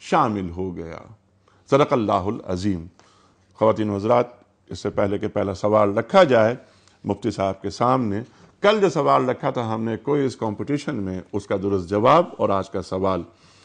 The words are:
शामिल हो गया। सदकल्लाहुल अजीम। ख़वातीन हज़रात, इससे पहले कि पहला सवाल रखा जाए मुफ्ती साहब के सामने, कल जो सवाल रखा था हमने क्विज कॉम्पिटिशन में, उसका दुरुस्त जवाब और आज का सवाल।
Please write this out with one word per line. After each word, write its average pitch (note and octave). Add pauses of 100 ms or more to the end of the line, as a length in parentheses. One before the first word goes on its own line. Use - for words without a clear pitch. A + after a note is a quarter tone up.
शामिल G#2+
हो F#2
गया। E2+ (540)
सदकल्लाहुल A2+
अजीम। F2+ (680)
ख़वातीन G#2+
हज़रात, A2+ (300)
इससे G2
पहले G2+
कि G#2
पहला G2
सवाल G#2
रखा F#3
जाए A#2+ (460)
मुफ्ती G2+
साहब G2
के G2+
सामने, A#2+ (380)
कल G#3
जो F#3+
सवाल C#3
रखा B2+
था B2
हमने A2
क्विज C#3
कॉम्पिटिशन A#2+
में, F#2 (120)
उसका G2+
दुरुस्त F#2+
जवाब B2+
और G2+
आज F#2+
का F#2
सवाल। F#2 (400)